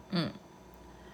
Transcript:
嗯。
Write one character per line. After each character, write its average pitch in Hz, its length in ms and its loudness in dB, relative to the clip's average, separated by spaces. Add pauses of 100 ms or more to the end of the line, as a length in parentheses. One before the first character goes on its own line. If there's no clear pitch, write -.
(100)
嗯。 170 200 8 (840)